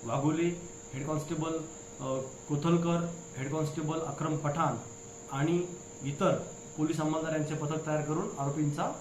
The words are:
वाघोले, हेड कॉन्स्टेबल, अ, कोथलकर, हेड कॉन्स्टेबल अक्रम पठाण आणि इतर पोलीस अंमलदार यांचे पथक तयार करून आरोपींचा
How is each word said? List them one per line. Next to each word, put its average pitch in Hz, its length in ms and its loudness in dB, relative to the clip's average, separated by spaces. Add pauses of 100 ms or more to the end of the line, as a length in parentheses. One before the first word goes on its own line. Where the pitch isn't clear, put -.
वाघोले, 160 560 2 (320)
हेड 131 140 -4
कॉन्स्टेबल, 156 480 0 (460)
अ, 131 200 -2 (280)
कोथलकर, 170 580 4 (300)
हेड 135 160 -2
कॉन्स्टेबल 156 480 0
अक्रम 156 360 0
पठाण 143 380 2 (580)
आणि 170 340 2 (360)
इतर 143 320 4 (420)
पोलीस 156 240 2
अंमलदार 160 320 2
यांचे 151 220 2
पथक 151 320 0
तयार 151 140 2
करून 156 380 0
आरोपींचा 147 640 2